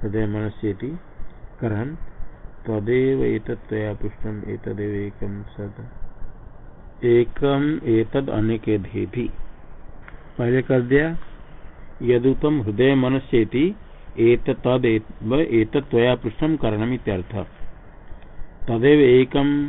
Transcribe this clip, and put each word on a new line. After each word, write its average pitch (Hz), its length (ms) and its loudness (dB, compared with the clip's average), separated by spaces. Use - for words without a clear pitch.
हृदय 107 260 0
मनस्येति 107 600 -4
करण 117 340 -2
तदेव 127 580 2
एतत्त्वया 110 720 -4
पुष्टम 104 560 -4
एतदेव 104 460 -6
एकम 101 460 -6
सद। - 1500 -10
एकम 127 580 4
एतद 113 400 0
अनेकेधेति। 107 1000 -2
पहले 120 240 2
कर 127 200 2
दिया 143 340 2
यदुतम 127 580 4
हृदय 113 340 4
मनस्येति 131 680 2
एतत्तदेव 120 1160 2
एतत्त्वया 120 800 2
पुष्टम 151 400 0
करणम 117 380 0
इत्यर्थ। 104 420 -4
तदेव 127 340 6
एकम 131 460 6